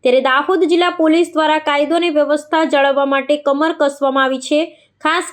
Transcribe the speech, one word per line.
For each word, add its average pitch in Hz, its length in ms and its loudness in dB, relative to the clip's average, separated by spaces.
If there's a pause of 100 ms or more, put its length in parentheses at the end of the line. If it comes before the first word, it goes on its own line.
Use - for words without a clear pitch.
ત્યારે 254 180 2
દાહોદ 277 440 0
જિલ્લા 349 260 2
પોલીસ 339 460 0
દ્વારા 311 320 0
કાયદો 294 280 0
અને 339 140 0
વ્યવસ્થા 294 540 -2
જાળવવા 277 500 0
માટે 277 220 0
કમર 294 440 0
કસવામાં 277 440 0
આવી 262 140 -2
છે. 302 440 -4 (220)
ખાસ 339 280 -2